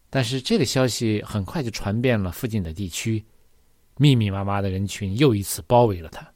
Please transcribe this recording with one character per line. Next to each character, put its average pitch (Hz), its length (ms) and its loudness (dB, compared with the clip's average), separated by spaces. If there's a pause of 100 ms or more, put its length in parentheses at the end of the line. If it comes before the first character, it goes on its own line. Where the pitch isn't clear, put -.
(100)
但 135 120 0
是 127 180 -2
这 226 180 0
个 156 60 2
消 131 220 2
息 110 360 -2
很 104 200 -4
快 143 200 -6
就 117 80 -6
传 104 300 -4
遍 120 220 2
了 90 80 -4
附 - 160 -8
近 107 160 -2
的 82 100 -8
地 92 140 -8
区， 110 380 -4 (720)
密 139 180 6
密 110 160 2
麻 98 140 -2
麻 101 160 -2
的 98 80 -2
人 95 180 -2
群 98 300 -6
又 131 180 4
一 101 80 0
次 - 240 -8
包 120 180 6
围 98 160 0
了 80 100 -14
他。 - 260 -18